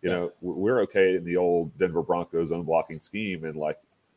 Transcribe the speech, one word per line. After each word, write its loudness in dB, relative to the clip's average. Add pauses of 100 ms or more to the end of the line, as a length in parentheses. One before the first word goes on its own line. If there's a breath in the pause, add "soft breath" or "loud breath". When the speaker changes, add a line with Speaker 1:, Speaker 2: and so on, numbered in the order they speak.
Speaker 1:
You -2
Speaker 2:
Yeah. 0
Speaker 1:
know, -4
we're, -6
we're 2
okay 4
in -4
the -2
old 2
Denver 0
Broncos -2
zone -2
blocking 0
scheme. -6
And -8
like, -4 (380)